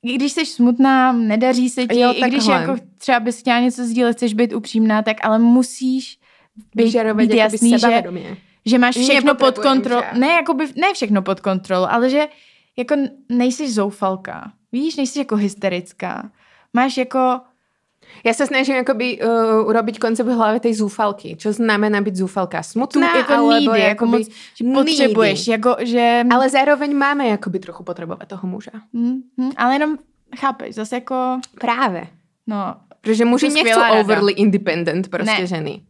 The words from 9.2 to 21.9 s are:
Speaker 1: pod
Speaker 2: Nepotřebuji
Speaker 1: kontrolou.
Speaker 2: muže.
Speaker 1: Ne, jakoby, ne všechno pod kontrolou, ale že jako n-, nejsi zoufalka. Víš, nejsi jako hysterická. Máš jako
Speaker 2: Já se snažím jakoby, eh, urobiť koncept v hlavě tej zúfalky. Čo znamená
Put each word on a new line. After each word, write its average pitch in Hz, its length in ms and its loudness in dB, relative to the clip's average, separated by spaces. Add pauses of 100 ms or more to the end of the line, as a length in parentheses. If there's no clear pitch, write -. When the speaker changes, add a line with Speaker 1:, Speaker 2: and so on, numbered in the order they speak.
Speaker 1:
pod 262 120 0
Speaker 2:
Nepotřebuji 262 220 2
Speaker 1:
kontrolou. 254 340 2 (100)
Speaker 2:
muže. 233 80 -2
Speaker 1:
Ne, 262 120 2
jakoby, 320 320 0 (120)
ne 370 180 0
všechno 208 280 0
pod 190 180 -4
kontrolou, 185 500 -2
ale 247 200 2
že 294 180 0 (500)
jako 247 160 -2
n-, 277 160 -2 (180)
nejsi 247 440 0
zoufalka. 196 800 -4 (200)
Víš, 285 240 -4
nejsi 277 220 -2
jako 254 180 -2
hysterická. 190 920 -4 (420)
Máš 254 240 2
jako 254 440 0 (840)
Speaker 2:
Já 226 100 2
se 277 120 0
snažím 269 280 0
jakoby, 254 480 -2
eh, - 40 -2 (400)
urobiť 220 320 -2
koncept 226 300 0
v 254 60 0
hlavě 226 260 2
tej 226 140 0
zúfalky. 202 600 -4
Čo 214 160 -4
znamená 214 480 0